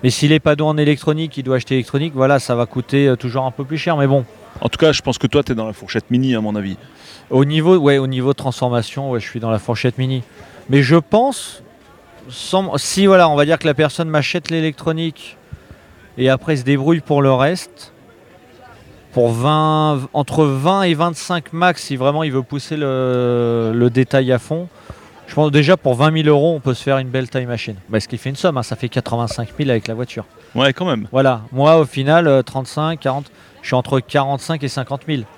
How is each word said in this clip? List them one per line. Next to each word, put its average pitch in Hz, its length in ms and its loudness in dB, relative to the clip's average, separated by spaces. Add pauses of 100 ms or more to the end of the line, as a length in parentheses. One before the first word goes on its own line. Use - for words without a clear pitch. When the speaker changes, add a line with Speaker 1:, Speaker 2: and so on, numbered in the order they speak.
Speaker 1:
Mais 131 80 4
s'il 147 200 2
est 156 80 4
pas 151 160 2
bon 151 120 -2
en 151 100 0
électronique, 151 600 0
il 139 60 -8
doit 131 120 -2
acheter 127 200 -2
électronique, 143 380 -2
voilà, 135 260 2
ça 123 140 -4
va 120 140 0
coûter, 139 400 0
euh, 127 80 4
toujours 127 300 -6
un 131 60 -6
peu 139 120 -10
plus 143 140 -8
cher, 160 200 -2
mais 143 80 2
bon. 135 180 4 (380)
Speaker 2:
En 117 80 -2
tout - 80 -10
cas, 160 140 4
je 139 100 0
pense 127 160 -4
que - 80 -6
toi, 143 160 2
t'es 131 140 -4
dans 110 100 -6
la 110 80 -10
fourchette - 380 -8
mini, 127 240 2
à 110 60 -2
mon 104 140 -4
avis. 98 220 -6 (540)
Speaker 1:
Au 127 120 6
niveau, 156 340 2
ouais, 143 200 4
au 135 100 0
niveau 131 260 0
de - 40 -4
transformation, 127 720 -4
ouais, 120 100 -2
je - 80 -12
suis - 120 -10
dans 113 120 -4
la 110 80 0
fourchette 120 380 -2
mini. 131 240 -4 (480)
Mais 139 140 6
je 139 140 4
pense, - 680 0 (680)
sans, 180 480 -4
si, 190 300 0
voilà, 180 220 6
on 151 60 2
va 147 100 4
dire 160 120 2
que - 80 -6
la 151 80 2
personne 156 360 -2
m'achète 156 420 -2
l'électronique 160 840 -4 (800)
et 127 120 4
après 135 280 0
se 127 60 -6
débrouille 139 360 2
pour 143 220 0
le 135 100 4
reste, 139 640 -2 (1200)
pour 120 160 4
vingt, 151 680 0 (140)
entre 151 300 0
vingt 151 400 0
et 175 100 2
vingt-cinq 165 600 -4
max, 170 300 0
si - 120 -6
vraiment 143 280 0
il 151 80 -2
veut 131 120 -2
pousser 143 340 -8
le, 123 960 0
le 120 160 4
détail 127 420 2
à 127 60 2
fond, 170 300 -6 (600)
je - 60 -16
pense 151 160 2
déjà 147 280 4
pour 131 180 0
vingt 147 160 2
mille 160 160 0
euros, 151 260 4
on 151 60 -4
peut 131 160 -2
se - 80 -16
faire 135 160 0
une 131 80 -8
belle 127 220 -4
taille 127 160 -4
machine. 117 300 -8 (120)
Bah, 110 120 0
ce - 80 -10
qui 120 100 -10
fait - 120 -8
une 143 60 -8
somme, 160 220 -2
hein, 120 60 -4
ça - 120 -8
fait 120 140 -6
quatre-vingt-cinq 117 680 -6
mille 143 140 -2
avec 113 160 0
la 113 80 -6
voiture. 117 300 -10 (280)
Speaker 2:
Ouais, 131 200 2
quand 180 120 -6
même. 117 260 -4
Speaker 1:
Voilà, 127 300 2 (100)
moi 147 260 4
au 156 80 4
final, 147 420 2
euh, 135 160 4
trente-cinq, 151 560 -6
quarante, 135 320 -6 (320)
je - 40 -12
suis - 80 0
entre 127 240 0
quarante-cinq 139 640 -2
et 135 40 -4
cinquante 135 400 -8
mille. 139 180 -4 (120)